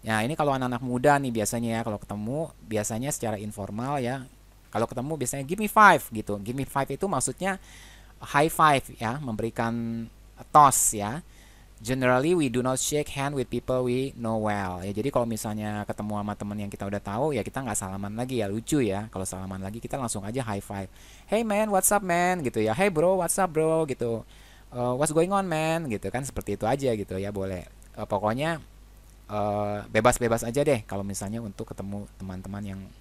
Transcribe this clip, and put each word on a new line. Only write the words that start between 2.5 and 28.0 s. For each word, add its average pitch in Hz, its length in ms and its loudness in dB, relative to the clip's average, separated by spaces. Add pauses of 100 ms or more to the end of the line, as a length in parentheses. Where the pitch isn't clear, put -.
biasanya 107 480 -2
secara 107 240 -4
informal 107 640 -4
ya, 123 240 -4 (480)
kalau 110 160 0
ketemu 131 240 -4
biasanya, 139 320 -4
"Give 185 160 -4
me 208 80 0
five," 190 400 10
gitu. 104 320 -4
"Give 120 160 -6
me 135 80 -2
five" 135 240 -2
itu 139 160 -4
maksudnya 190 560 -2 (580)
high 151 300 2
five 151 320 6 (160)
ya, 120 240 -2
memberikan 117 840 -4 (460)
toss 139 480 8
ya. 110 240 -2 (600)
"Generally, 131 560 4
we 156 80 4
do 123 160 2
not 127 160 0
shake 147 400 0
hand 139 160 -2
with 131 160 -2
people 127 400 0
we 131 240 0
know 113 240 -2
well." 98 480 -2
Ya, 101 80 -4
jadi 107 160 0
kalau 123 160 2
misalnya 107 640 -4
ketemu 104 320 -4
sama 104 160 -4
teman 104 240 -6
yang 101 80 -6
kita 98 160 -8
udah 98 160 -4
tahu, 123 320 -2
ya 113 80 -2
kita 131 240 -6
nggak 107 80 -4
salaman 98 400 -6
lagi, 127 240 -4
ya 107 80 0
lucu 113 400 0
ya. 104 240 -2
Kalau 95 160 -6
salaman 95 320 -8
lagi, 98 240 -8
kita 131 160 -6
langsung 113 240 -4
aja 113 240 -6
high 101 160 -4
five. 98 240 -8 (400)
"Hey 214 160 0
man, 214 320 0
what's 185 160 4
up 202 160 2
man?" 175 400 2
gitu 113 160 0
ya. 107 160 2
"Hey 196 160 4
bro, 175 240 4
what's 175 240 0
up 185 80 2
bro?" 160 400 2
gitu. 117 320 -2 (480)
"Eh, 123 240 0
what's 147 160 2
going 165 240 4
on 196 160 2
man?" 160 400 0
gitu 101 240 -4
kan, 127 80 0
seperti 110 320 -4
itu 107 160 0
aja 131 240 2
gitu 98 240 -4
ya, 98 160 -4
boleh. 95 320 -4 (320)
Eh, 107 80 -6